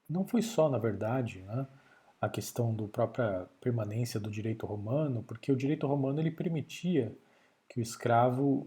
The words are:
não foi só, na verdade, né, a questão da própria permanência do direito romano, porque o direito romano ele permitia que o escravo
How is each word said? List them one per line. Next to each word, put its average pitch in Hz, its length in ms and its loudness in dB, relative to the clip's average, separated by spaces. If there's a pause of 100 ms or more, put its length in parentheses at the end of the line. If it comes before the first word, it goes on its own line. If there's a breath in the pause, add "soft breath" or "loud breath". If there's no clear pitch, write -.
não 185 180 0
foi 233 140 2
só, 160 280 4
na 131 100 0
verdade, 107 640 -2
né, 117 260 -6 (500 loud breath)
a - 80 0
questão 113 480 -2
da 107 140 -4
própria 107 580 -2 (140)
permanência 113 580 -2
do 107 120 -4
direito 110 340 -4
romano, 113 580 -2
porque - 300 -2
o 131 40 4
direito 143 300 0
romano 139 340 0
ele 160 100 0
permitia 160 840 -2 (540 soft breath)
que - 120 -4
o - 20 2
escravo 123 840 4